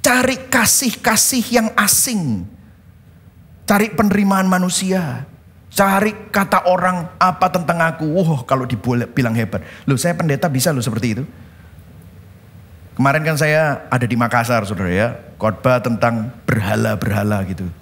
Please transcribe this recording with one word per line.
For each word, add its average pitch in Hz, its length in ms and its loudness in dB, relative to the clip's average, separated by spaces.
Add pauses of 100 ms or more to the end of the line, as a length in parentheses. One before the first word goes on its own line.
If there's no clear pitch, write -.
cari 254 320 2 (100)
kasih-kasih 233 1000 0
yang 226 260 2
asing. 180 720 0 (1200)
Cari 208 240 2
penerimaan 196 560 2
manusia. 180 800 -2 (480)
Cari 196 560 0
kata - 400 2
orang 180 480 0
apa 185 320 2
tentang 170 320 -2
aku. 160 240 0 (100)
Wah, 160 300 0
kalau 131 180 0
diboleh 120 460 -2
bilang 120 240 0
hebat. 107 300 -2 (260)
Loh, 135 80 2
saya 175 160 0
pendeta 160 340 0
bisa 131 240 0
loh 123 140 -2
seperti 113 340 -2
itu. 135 40 -6 (1700)
Kemarin 156 320 2
kan 160 100 0
saya 151 540 0
ada 123 160 0
di 113 80 0
Makassar, 117 560 2
saudara 92 240 -2
ya. 113 240 0 (240)
Khotbah 120 400 2
tentang 117 480 0 (160)
berhala-berhala 104 1040 -2
gitu. 92 160 -6 (160)